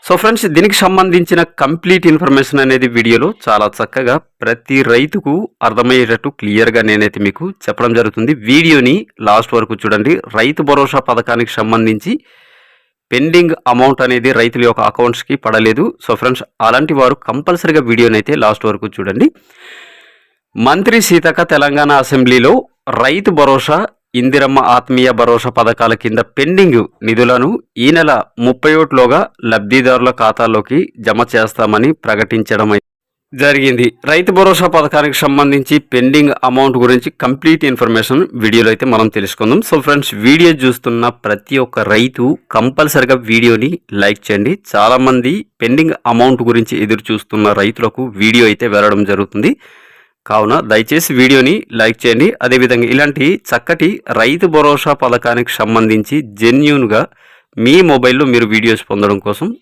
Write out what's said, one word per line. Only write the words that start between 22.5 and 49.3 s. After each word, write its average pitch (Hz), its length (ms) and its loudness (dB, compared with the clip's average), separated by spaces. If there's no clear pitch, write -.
రైతు 185 360 0
భరోసా, 139 380 2
ఇందిరమ్మ 135 380 2
ఆత్మీయ 127 320 0
భరోసా 120 380 0
పథకాల 113 340 0
కింద 110 160 -2
పెండింగ్ 160 440 2
నిధులను 123 420 2
ఈ - 20 4
నెల 156 140 2
ముప్పై 131 320 0
ఒకటిలోగా 139 420 2
లబ్ధిదారుల 123 680 0
ఖాతాలోకి 113 600 -2
జమ 113 260 0
చేస్తామని 110 580 0
ప్రకటించడం 110 680 -2
అయి-, 104 100 0
జరిగింది. 135 520 0
రైతు 180 280 0
భరోసా 185 380 2
పథకానికి 147 460 0
సంబంధించి 143 540 0
పెండింగ్ 139 400 2
అమౌంట్ 131 340 0
గురించి 123 260 2
కంప్లీట్ 147 480 0
ఇన్ఫర్మేషన్ 120 500 0
వీడియోలో 110 300 2
అయితే 120 200 -4
మనం 110 220 2
తెలుసుకుందాం. 110 440 -2
So 165 160 0
ఫ్రెండ్స్, 143 260 -2
వీడియో 165 240 4
చూస్తున్న 120 480 -2
ప్రతి 104 380 -4
ఒక్క - 160 -6
రైతు 123 320 0
కంపల్సరీగా 131 640 0
వీడియోని 117 380 2
లైక్ 101 240 -2
చేయండి. 107 260 -2
చాలామంది 127 600 2
పెండింగ్ 147 340 0
అమౌంట్ 123 360 2
గురించి 117 360 -2
ఎదురు 107 260 -4
చూస్తున్న 107 500 -2
రైతులకు 113 440 -4
వీడియో 113 300 4
అయితే 117 240 -4
వెళ్ళడం 104 360 2
జరుగుతుంది. 101 420 -2